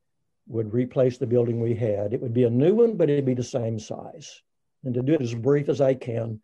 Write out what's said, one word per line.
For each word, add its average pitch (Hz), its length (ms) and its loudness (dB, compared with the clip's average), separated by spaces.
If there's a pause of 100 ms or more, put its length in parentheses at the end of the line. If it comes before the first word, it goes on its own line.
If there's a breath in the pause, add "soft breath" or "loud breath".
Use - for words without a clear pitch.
(460)
would 110 280 -4
replace 127 420 2
the 131 100 -6
building 117 340 2
we 117 140 0
had. 104 380 -2
It 139 80 -2
would 120 140 -6
be 123 100 4
a 117 60 4
new 143 240 4
one, 226 240 4
but 160 100 4
it'd 143 160 2
be 127 100 0
the 123 80 -2
same 113 360 -4
size. - 640 -14 (420)
And 127 100 -4
to 123 80 -2
do 143 120 2
it 151 80 2
as 117 120 -4
brief 143 360 2
as 139 100 0
I 131 140 4
can, 113 500 -8